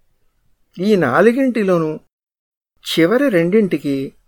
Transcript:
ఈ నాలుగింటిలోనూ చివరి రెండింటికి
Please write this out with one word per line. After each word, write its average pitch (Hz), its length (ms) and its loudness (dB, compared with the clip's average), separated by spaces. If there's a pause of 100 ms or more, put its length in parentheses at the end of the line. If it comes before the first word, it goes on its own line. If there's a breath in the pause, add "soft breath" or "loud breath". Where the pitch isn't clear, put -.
(800)
ఈ 208 160 2
నాలుగింటిలోనూ 185 1040 0 (840)
చివరి 226 460 0
రెండింటికి 170 840 -2 (140)